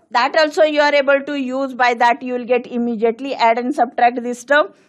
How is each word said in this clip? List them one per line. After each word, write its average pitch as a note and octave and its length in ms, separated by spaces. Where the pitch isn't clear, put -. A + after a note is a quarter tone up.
that B3 240
also D#4+ 280
you D4+ 180
are D4 120
able C#4 280
to C#4+ 180
use. C4 340
By B3 200
that A#3+ 280
you B3 120
will B3 100
get B3 240
immediately A#3 680
add A3+ 220
and B3 160
subtract B3 480
this A#3+ 220
term. D4+ 300